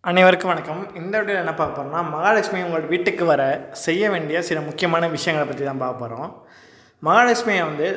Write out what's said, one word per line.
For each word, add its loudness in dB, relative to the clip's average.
அனைவருக்கும் 6
வணக்கம். -2
இந்த -8
வீடியோல -2
என்ன -2
பார்க்க -2
போறோம்னா, -6
மகாலட்சுமி 0
உங்கள் -2
வீட்டுக்கு 0
வர 4
செய்ய 0
வேண்டிய -2
சில -4
முக்கியமான 0
விஷயங்களை -2
பத்தி -6
தான் -6
பார்க்க -6
போறோம். -10
மகாலட்சுமியை 4
வந்து -2